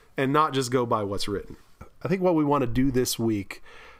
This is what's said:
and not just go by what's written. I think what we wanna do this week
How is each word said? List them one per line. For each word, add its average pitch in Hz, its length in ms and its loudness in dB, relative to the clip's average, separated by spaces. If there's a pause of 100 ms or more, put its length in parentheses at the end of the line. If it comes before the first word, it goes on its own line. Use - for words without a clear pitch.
(160)
and 135 160 0
not 151 200 4
just 135 160 -2
go 123 160 0
by 113 180 0
what's 98 260 -4
written. 98 260 -6 (460)
I - 60 -8
think 185 140 -2
what 180 140 4
we 151 100 4
wanna 143 200 2
do 127 260 2
this 123 280 0
week 110 420 -2 (380)